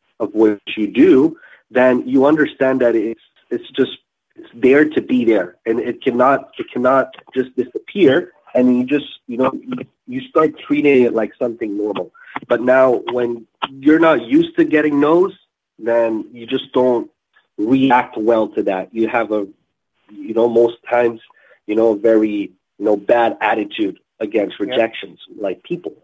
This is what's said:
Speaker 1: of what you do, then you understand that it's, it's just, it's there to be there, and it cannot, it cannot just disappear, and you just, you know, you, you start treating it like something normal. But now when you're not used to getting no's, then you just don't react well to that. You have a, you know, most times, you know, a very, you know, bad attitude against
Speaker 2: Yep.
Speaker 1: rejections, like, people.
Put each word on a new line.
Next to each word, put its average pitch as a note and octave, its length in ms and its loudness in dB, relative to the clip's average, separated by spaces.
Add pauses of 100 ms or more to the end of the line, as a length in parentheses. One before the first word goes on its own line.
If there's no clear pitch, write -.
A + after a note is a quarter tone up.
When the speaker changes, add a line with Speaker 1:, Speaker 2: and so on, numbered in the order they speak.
(200)
Speaker 1:
of G#2 140 -6
what G#2+ 260 2 (160)
you G#2+ 100 -4
do, C#3 500 4 (340)
then B2+ 360 0
you C3 200 2
understand C3+ 560 0
that A#2 120 2
it's, A2+ 260 -4 (300)
it's A#2 200 -8
just, - 280 -4 (380)
it's - 180 -20
there C#3 300 4
to D3+ 160 -4
be B2 240 -2
there, G#2 400 0
and A2+ 160 -2
it A#2 220 -6
cannot, B2+ 560 0
it - 120 -12
cannot B2+ 440 0 (200)
just B2+ 220 -4
disappear, - 760 0 (220)
and B2+ 220 2
you B2+ 80 0
just, D3 220 -4 (200)
you A#2+ 120 -10
know, C3 160 0
you, B2+ 300 -12 (220)
you - 220 -10
start - 300 0
treating C#3+ 440 2
it A2+ 120 0
like G#2+ 220 -4
something A#2 400 -6
normal. G2+ 360 -6 (340)
But A#2+ 140 0
now B2+ 420 4 (100)
when A#2+ 340 -2 (240)
you're C#3 280 4
not D#3 280 2
used E3 300 2
to E3 80 4
getting D3+ 360 0
no's, F3 320 2 (460)
then A2+ 520 -2
you A#2 160 -20
just B2+ 260 -8
don't B2+ 380 0 (460)
react B2+ 640 0
well A2 300 0
to G#2+ 160 -4
that. F#2 300 -6
You A2+ 140 -2
have A2 240 -4
a, G2+ 160 -4 (640)
you G#2 240 -10
know, A2+ 140 2
most A#2 280 0 (120)
times, A#2+ 320 -2 (460)
you G#2+ 80 -4
know, A2+ 180 2
a G#2 40 -2
very, G#2+ 560 0 (260)
you G2+ 60 -6
know, G#2+ 120 2
bad A#2 440 0
attitude G#2+ 580 -4 (220)
against G#2 400 -4
Speaker 2:
Yep. G2+ 80 -6
Speaker 1:
rejections, A2+ 500 -8 (180)
like, F#2+ 280 -8
people. - 280 -10 (120)